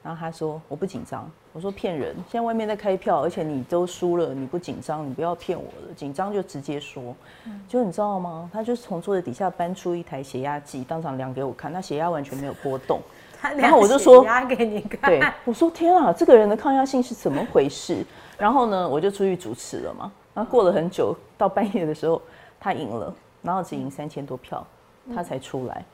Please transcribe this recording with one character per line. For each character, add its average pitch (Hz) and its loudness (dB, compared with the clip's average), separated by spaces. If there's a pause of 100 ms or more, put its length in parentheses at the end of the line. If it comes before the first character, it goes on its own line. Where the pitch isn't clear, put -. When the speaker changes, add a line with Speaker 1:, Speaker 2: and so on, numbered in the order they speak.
Speaker 1:
然 156 -12
后 165 -12
他 165 -8
说 156 -8
：“我 - -12
不 156 -6
紧 - -10
张。” 117 -12 (240)
我 165 -14
说 196 -6
：“骗 196 -6
人！ 117 -6 (120)
现 233 -6
在 - -4
外 233 -4
面 220 -4
在 214 -4
开 202 -2
票， 180 0
而 156 0
且 165 -6
你 151 -4
都 175 0
输 175 -2
了， 156 -2
你 135 -8
不 175 -8
紧 131 -10
张， 151 -8
你 131 -8
不 135 -8
要 170 -2
骗 170 -8
我 67 -12
了， - -18
紧 143 -10
张 196 -6
就 202 -2
直 165 -10
接 143 -8
说。” 127 -14 (300)
Speaker 2:
嗯。 208 -14
Speaker 1:
结 247 -4
果 247 0
你 180 -4
知 165 -8
道 208 -2
吗？ 170 -10
他 220 -8
就 240 -2
从 185 -8
桌 202 -2
子 185 0
底 180 -8
下 190 -2
搬 175 -4
出 175 -6
一 170 -8
台 139 -10
血 135 -10
压 143 -6
计， 143 -12
当 160 -8
场 139 -6
量 131 -8
给 131 -6
我 127 -6
看， 139 -10
那 180 -8
血 151 -6
压 160 -2
完 151 -4
全 135 -12
没 139 -8
有 135 -8 (100)
波 135 -4
动。 131 -2
Speaker 2:
<laughs> - -20
他 285 -4
量 285 -2
Speaker 1:
然 262 6
后 302 10
我 202 8
就 247 6
说， 254 12
Speaker 2:
血 247 4
压 247 2
给 247 0
你 208 -4
看。 202 -2
Speaker 1:
对， 156 6 (240)
我 240 -2
说 330 4
：“天 330 4
啊， 302 6
这 330 2
个 330 12
人 214 8
的 208 2
抗 277 0
压 269 4
性 269 0
是 247 -6
怎 - -4
么 143 -2
回 147 4
事？” - -6 (360)
然 208 2
后 254 2
呢， 185 -2
我 139 0
就 196 0
出 196 -12
去 196 0
主 117 -10
持 - -12
了 - -8
嘛。 - -12 (220)
然 202 -6
后 247 -8
过 240 4
了 175 4
很 165 0
久， 143 -2 (220)
到 202 0
半 196 0 (120)
夜 175 -2
的 151 -4
时 - -6
候， 165 0 (400)
他 196 -6
赢 131 -8
了， 113 -8 (300)
然 170 -4
后 190 -4
只 165 -10
赢 135 -8
三 147 -12
千 143 -12
多 135 -10
票， - -12 (480)
他 180 -8
才 165 -8
出 131 -8
来。 - -8
Speaker 2:
嗯。 - -12